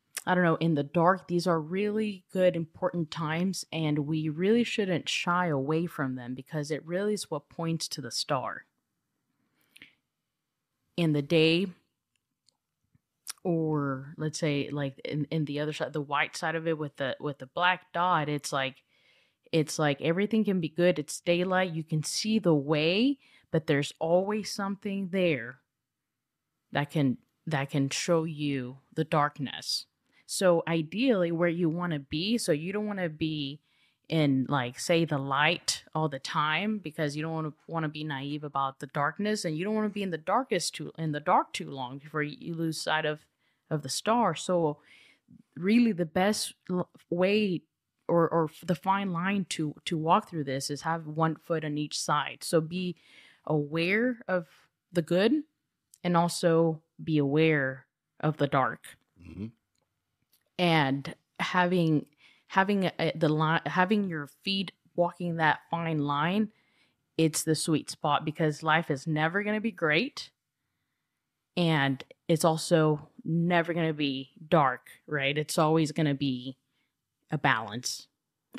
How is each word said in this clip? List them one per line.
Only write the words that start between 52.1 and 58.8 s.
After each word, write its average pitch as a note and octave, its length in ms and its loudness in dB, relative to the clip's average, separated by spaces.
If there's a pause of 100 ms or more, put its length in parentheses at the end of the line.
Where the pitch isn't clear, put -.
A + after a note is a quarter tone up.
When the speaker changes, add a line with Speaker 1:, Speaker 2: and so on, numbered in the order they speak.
Speaker 1:
So - 180 2
be F3 360 -4 (500)
aware E3+ 800 0
of F3+ 200 -2 (440)
the - 100 2
good G#3 420 2 (600)
and F3 140 2
also E3 640 2 (200)
be D#3 160 0
aware C#3+ 680 2 (340)
of D3+ 180 0
the C#3+ 100 2
dark. - 500 -2 (240)